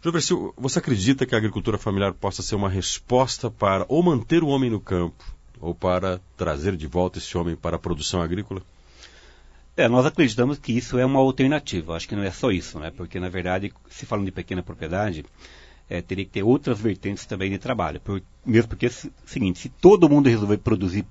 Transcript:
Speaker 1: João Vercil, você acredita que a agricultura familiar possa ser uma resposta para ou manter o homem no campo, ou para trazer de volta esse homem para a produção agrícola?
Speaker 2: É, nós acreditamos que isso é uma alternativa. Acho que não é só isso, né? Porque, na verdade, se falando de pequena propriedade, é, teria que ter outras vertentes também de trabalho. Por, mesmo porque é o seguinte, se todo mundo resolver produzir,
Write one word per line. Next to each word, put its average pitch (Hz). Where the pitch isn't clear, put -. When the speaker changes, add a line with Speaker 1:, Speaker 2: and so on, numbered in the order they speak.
Speaker 1:
João 170
Vercil, 147
você 127
acredita 127
que 123
a -
agricultura 107
familiar 98
possa -
ser -
uma 101
resposta 120
para 98
ou 147
manter 165
o 156
homem 135
no 107
campo, 87
ou 82
para 92
trazer 85
de 76
volta 90
esse -
homem 85
para 82
a 80
produção 85
agrícola? 90
Speaker 2:
É, 135
nós 127
acreditamos 131
que -
isso 117
é 127
uma 135
alternativa. 131
Acho -
que -
não 101
é 95
só 131
isso, 87
né? 78
Porque, 90
na 90
verdade, 92
se -
falando 104
de 95
pequena 90
propriedade, 82
é, 87
teria 95
que 95
ter 98
outras 127
vertentes 101
também 98
de 98
trabalho. 90
Por, 98
mesmo 113
porque 113
é 120
o 120
seguinte, 95
se -
todo 180
mundo 143
resolver 104
produzir, 98